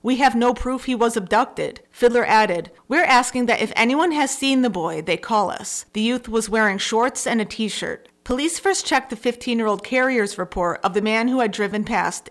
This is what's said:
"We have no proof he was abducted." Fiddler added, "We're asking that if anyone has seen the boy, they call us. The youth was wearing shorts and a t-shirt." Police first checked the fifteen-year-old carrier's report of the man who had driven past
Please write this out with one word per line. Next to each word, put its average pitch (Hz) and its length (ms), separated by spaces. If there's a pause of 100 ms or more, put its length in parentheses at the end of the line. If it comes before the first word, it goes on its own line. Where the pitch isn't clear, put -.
"We 247 140
have 254 180
no 240 180
proof 254 300
he 262 100
was 233 220
abducted." 208 640 (100)
Fiddler 240 340
added, 185 460 (160)
"We're 302 160
asking 247 440
that 233 140
if 214 140
anyone 285 380
has 294 180
seen 269 320
the 247 80
boy, 165 320
they 170 140
call 214 340
us. - 420
The 214 100
youth 240 260
was 220 200
wearing 208 300
shorts 240 480
and 233 140
a 208 40
t-shirt." 190 640 (140)
Police 285 360
first 381 260
checked 269 260
the 247 40
fifteen-year-old 233 720
carrier's 254 520
report 180 460
of 185 120
the 208 60
man 220 280
who 254 100
had 226 140
driven 208 320
past 180 460